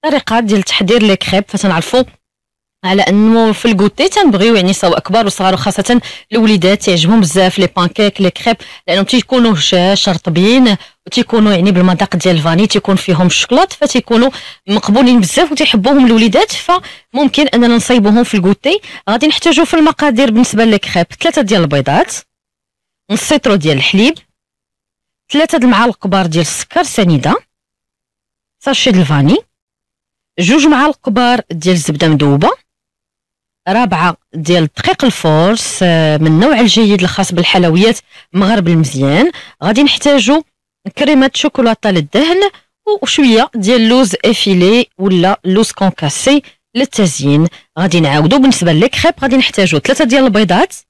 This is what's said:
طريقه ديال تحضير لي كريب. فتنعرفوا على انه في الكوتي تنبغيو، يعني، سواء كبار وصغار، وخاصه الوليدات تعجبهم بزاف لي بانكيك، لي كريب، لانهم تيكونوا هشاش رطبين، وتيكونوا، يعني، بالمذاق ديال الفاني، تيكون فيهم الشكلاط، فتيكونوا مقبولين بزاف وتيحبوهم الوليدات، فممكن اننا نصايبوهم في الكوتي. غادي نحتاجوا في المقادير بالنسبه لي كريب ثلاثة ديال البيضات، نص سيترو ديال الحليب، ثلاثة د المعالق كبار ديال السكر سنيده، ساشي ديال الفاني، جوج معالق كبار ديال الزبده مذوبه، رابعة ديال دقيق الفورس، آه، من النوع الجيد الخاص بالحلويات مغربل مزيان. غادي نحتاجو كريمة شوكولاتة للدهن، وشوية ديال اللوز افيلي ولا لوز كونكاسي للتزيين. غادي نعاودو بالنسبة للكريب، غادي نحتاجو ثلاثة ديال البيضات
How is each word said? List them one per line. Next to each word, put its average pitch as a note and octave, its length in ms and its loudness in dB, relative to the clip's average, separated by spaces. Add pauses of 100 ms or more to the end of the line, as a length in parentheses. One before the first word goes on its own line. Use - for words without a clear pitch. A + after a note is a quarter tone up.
طريقه C#4 360 -2
ديال G#3 240 0
تحضير G#3+ 400 0
لي G3+ 120 2
كريب. F#3+ 320 -2
فتنعرفوا G3 560 -2 (800)
على F#3+ 180 0
انه A3 500 2
في - 140 -6
الكوتي A3 440 0
تنبغيو، A#3 460 2
يعني، F#3+ 180 0
سواء F3 260 0
كبار A3 260 -2
وصغار، F#3+ 280 -2
وخاصه G#3 480 -2 (300)
الوليدات G#3+ 520 0
تعجبهم F#3 380 2
بزاف F#3 380 0
لي F3+ 80 2 (100)
بانكيك، F#3 440 -2
لي F3+ 100 0
كريب، - 260 -4 (300)
لانهم F#3+ 180 -2
تيكونوا A#3 480 0
هشاش F#3 560 0
رطبين، G3 680 0 (300)
وتيكونوا، A3 480 0
يعني، F#3+ 180 2
بالمذاق F3+ 440 0
ديال F3+ 200 0
الفاني، E3 320 0
تيكون G3 280 -2
فيهم F3+ 320 0
الشكلاط، D4+ 460 0
فتيكونوا B3 560 0 (380)
مقبولين A#3+ 520 2
بزاف C#4 320 0
وتيحبوهم C4+ 540 2
الوليدات، A#3 460 2
فممكن - 960 -2
اننا A#3 280 2
نصايبوهم A3+ 480 2
في - 100 -6
الكوتي. G#3 460 0 (300)
غادي A#3 180 0
نحتاجوا D#4 380 0
في - 80 -6
المقادير D4 580 0
بالنسبه A3 320 0
لي A3 140 2
كريب F3 280 -2 (140)
ثلاثة D#4+ 220 -2
ديال G3+ 200 0
البيضات، D3 520 -2 (1000)
نص A3 100 -2
سيترو C4+ 340 0
ديال D3+ 220 0
الحليب، G3+ 360 0 (1160)
ثلاثة D#4+ 260 0
د A#3+ 60 0
المعالق A#3+ 400 0
كبار F#3+ 220 -2
ديال E3 160 -2
السكر D#3+ 420 -6
سنيده، F3 520 0 (1200)
ساشي - 320 -2
ديال F#3 100 2
الفاني، D3 360 2 (1000)
جوج C4+ 280 2
معالق D4 380 0
كبار A#3+ 360 0 (100)
ديال F3 240 -2
الزبده D#3+ 320 -2
مذوبه، D3 420 2 (1160)
رابعة F3+ 500 -2 (160)
ديال D#3+ 440 -2
دقيق F4 280 -2
الفورس، F3 800 -2
آه، D#3+ 340 0
من D#3 100 0
النوع A3 320 2
الجيد G#3 420 2
الخاص F#3 300 -4
بالحلويات F3+ 640 0 (360)
مغربل F#3 440 0
مزيان. C#3+ 540 0 (320)
غادي G#3+ 200 0
نحتاجو C#4+ 600 0 (540)
كريمة C4+ 360 2
شوكولاتة A3+ 580 -2
للدهن، D#4 580 0 (520)
وشوية B3 540 0
ديال A3+ 260 0
اللوز A3+ 340 2 (100)
افيلي G3+ 640 2 (100)
ولا F#3+ 480 0
لوز F#3+ 260 0
كونكاسي G3 720 -2 (340)
للتزيين. D#3 720 -2 (320)
غادي F3 200 0
نعاودو D#3 400 0
بالنسبة A3+ 340 2
للكريب، B3+ 480 0
غادي C4 160 0
نحتاجو F3+ 420 -2
ثلاثة C#4 260 -2
ديال C4 180 2
البيضات G#3+ 500 0 (160)